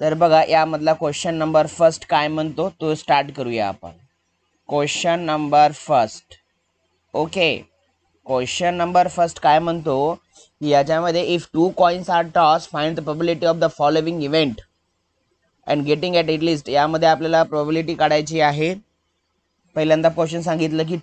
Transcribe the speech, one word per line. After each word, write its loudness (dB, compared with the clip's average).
तर 0
बघा, 4
यामधला 2
क्वेश्चन -4
नंबर 2
फर्स्ट 0
काय 0
म्हणतो, -4
तो -4
स्टार्ट 0
करूया -4
आपण. -10
क्वेश्चन -2
नंबर 2
फर्स्ट. -2
ओके, -2
क्वेश्चन -2
नंबर 0
फर्स्ट -2
काय 4
म्हणतो, -2
की -2
याच्यामध्ये, 2
"If -4
two 0
coins 2
are 0
tossed, 2
find -2
the -8
probability -2
of -4
the 2
following 0
event 0
and 0
getting -2
at, 2
at -2
least." -2
यामध्ये 2
आपल्याला 2
प्रोबॅबिलिटी -2
काढायची 0
आहे. 0
पहिल्यांदा 2
क्वेश्चन -2
सांगितलं -2
की -4